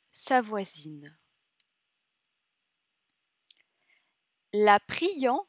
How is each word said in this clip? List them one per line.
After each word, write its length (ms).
sa 300
voisine. 760
La 300
priant 680